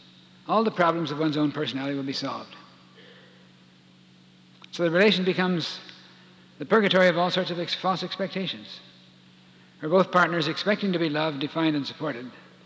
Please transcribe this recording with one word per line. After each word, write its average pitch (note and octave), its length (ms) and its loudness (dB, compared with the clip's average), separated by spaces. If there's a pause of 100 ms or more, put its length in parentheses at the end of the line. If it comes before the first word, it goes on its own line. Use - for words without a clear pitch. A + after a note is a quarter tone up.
(480)
all G#3 160 2
the A3 60 0
problems E3 400 2
of D3 80 -4
one's D#3 180 0
own D3+ 160 2
personality C#3 440 -4
will C#3 80 -4
be C3+ 100 -4
solved. - 420 -8 (2250)
So - 120 -4
the E3+ 80 2
relation F#3 340 4
becomes F3+ 540 0 (800)
the - 60 -8
purgatory F#3 420 4
of E3+ 100 4
all F3 140 2
sorts F3 180 -2
of F3 100 -4
ex-, E3+ 140 -6
false F#3 300 -2
expectations, F3+ 760 -8 (1000)
where D#3 100 -6
both F#3 220 4
partners E3+ 360 2
expecting G3 460 0
to E3+ 60 0
be E3 100 2
loved, D3+ 300 -2
defined, D#3 360 0
and C#3 120 -2
supported B2+ 420 -8 (360)